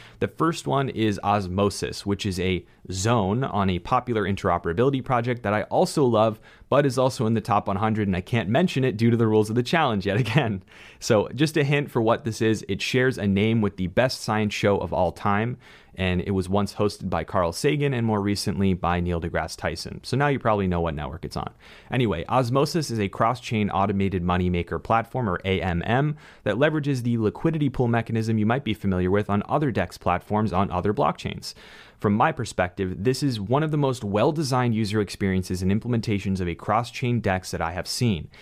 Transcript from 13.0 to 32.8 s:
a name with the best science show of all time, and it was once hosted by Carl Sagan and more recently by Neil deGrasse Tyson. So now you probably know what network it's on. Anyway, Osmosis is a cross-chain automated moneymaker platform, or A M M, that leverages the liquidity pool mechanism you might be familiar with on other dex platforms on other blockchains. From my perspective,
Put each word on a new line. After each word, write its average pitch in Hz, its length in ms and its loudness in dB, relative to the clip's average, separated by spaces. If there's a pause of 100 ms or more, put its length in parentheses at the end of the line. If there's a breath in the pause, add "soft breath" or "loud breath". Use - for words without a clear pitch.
a 104 80 -2
name 107 340 4
with 101 160 0
the 92 120 -2
best 120 340 0
science 107 320 0
show 101 240 2
of 85 140 -4
all 85 200 2
time, 107 440 -2 (400 loud breath)
and 90 260 0
it - 80 -4
was 95 180 0
once 98 260 0
hosted 101 360 -2
by 82 140 -2
Carl 87 280 0
Sagan 143 400 0
and 117 140 0
more 110 140 2
recently 98 540 0
by 87 260 0
Neil 87 200 0
deGrasse 80 360 -4
Tyson. - 460 -8
So - 140 -4
now 143 120 2
you 139 100 0
probably 104 280 2
know 87 140 2
what 82 140 0
network 73 300 -8
it's - 120 -8
on. - 160 -6 (380 loud breath)
Anyway, 98 380 0
Osmosis 135 640 0
is 113 100 -2
a 101 80 0
cross-chain 113 640 0
automated 98 540 0
moneymaker 87 580 0
platform, 117 460 -2
or 90 160 -2
A 95 160 0
M 87 240 -2
M, 147 320 0 (280 loud breath)
that 101 120 0
leverages 143 460 0
the 117 160 0
liquidity 147 500 0
pool 123 200 0
mechanism 113 500 0
you 107 80 2
might 127 180 0
be 107 100 0
familiar 90 360 0
with 101 180 2
on 101 200 0
other 147 220 0
dex 98 280 -4
platforms 104 540 -2
on 95 180 0
other 90 240 0
blockchains. - 600 -4 (440 loud breath)
From 104 160 2
my 135 180 2
perspective, 92 720 -4